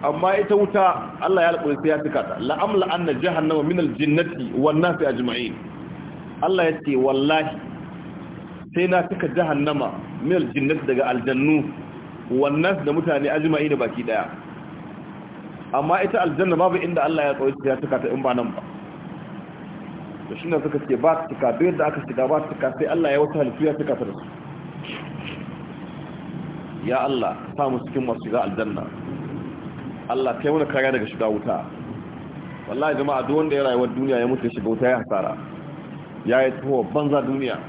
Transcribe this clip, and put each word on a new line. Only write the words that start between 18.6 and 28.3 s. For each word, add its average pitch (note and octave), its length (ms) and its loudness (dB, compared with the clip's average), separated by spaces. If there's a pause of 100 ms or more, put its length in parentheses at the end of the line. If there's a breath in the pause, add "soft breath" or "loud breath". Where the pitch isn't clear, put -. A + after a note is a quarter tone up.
To - 80 -8
shi - 120 -10
ne D#3 160 2
suka D3 220 0
ce C3 120 2
ba D#3+ 180 6
ta D#3+ 160 -4
cika, B2 240 2
duk C3+ 80 0
yadda D#3 240 4
aka D3 200 -4
shiga B2+ 200 0
ba D3+ 140 2
ta D3+ 100 -6
cika, C3 260 -2
sai D3+ 140 0
Allah D#3+ 200 2
ya C#3+ 120 4
wata D3+ 160 0
halittu C3+ 240 0
ya D3+ 160 4
cika D3+ 160 0
ta B2 80 -4
da - 80 -6
su. - 140 -10 (2500)
Ya A#2+ 140 0 (100)
Allah, A#2+ 300 0 (180)
sa C#3 140 2
mu B2 180 0
cikin C3+ 180 -2
masu A#2 220 -2
shiga A2+ 160 0